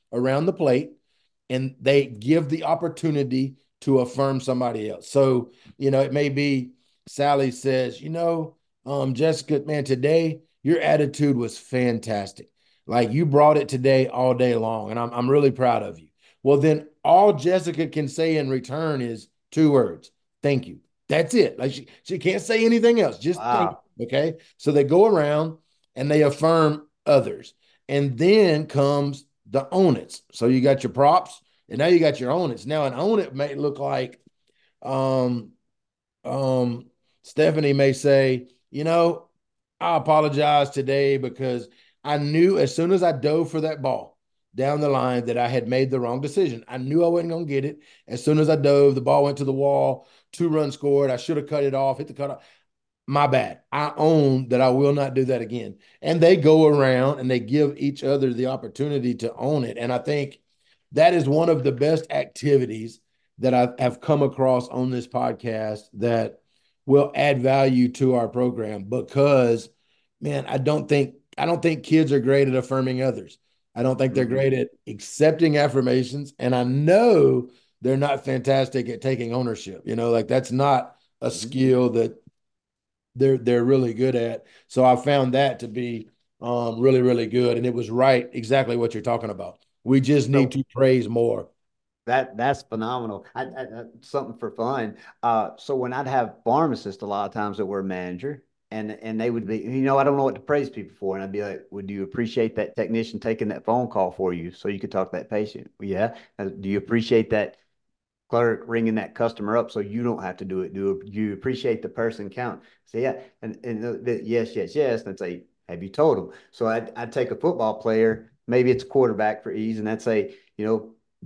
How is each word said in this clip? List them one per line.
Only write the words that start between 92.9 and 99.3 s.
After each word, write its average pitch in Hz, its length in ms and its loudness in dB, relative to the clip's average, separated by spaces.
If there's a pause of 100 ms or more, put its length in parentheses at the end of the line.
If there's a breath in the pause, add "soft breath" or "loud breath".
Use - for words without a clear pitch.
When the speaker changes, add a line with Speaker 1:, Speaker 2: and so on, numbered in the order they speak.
Speaker 2:
I, 131 100 -8
I, 131 180 -12
I, 113 220 -14 (160)
something 135 380 -8
for 110 120 -10
fun. 117 460 -6 (260 loud breath)
Uh, 113 360 0
so 139 180 -6
when 123 160 -4
I'd 135 160 -6
have 127 360 -2
pharmacists 131 580 -2
a 104 40 -10
lot 101 200 -4
of 95 60 -12
times 104 260 -6
that 101 80 -4
were 98 140 -6
a 95 40 -6
manager, 92 600 -10 (280)
and, 107 200 -10
and 110 280 -10
they 120 100 -2